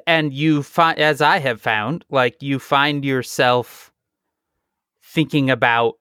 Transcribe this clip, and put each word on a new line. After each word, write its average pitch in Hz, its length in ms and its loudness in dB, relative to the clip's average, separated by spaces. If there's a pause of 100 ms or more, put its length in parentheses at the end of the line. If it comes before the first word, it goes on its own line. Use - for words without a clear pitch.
and 160 300 0
you 151 260 0
fi-, 165 320 0
as 151 260 0
I 156 200 2
have 127 200 -4
found, 113 520 -4
like, 127 320 0
you 139 160 -4
find 143 440 0
yourself 127 880 -2 (1120)
thinking 147 460 -2
about 117 520 2